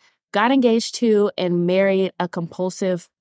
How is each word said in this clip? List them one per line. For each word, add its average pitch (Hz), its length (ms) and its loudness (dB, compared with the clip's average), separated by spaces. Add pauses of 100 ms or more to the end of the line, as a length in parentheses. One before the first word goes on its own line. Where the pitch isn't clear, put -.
(320)
got 220 200 2
engaged 240 440 2
to, 208 420 2
and 175 300 0
married 190 520 2
a 180 100 -4
compulsive, 180 800 -6 (120)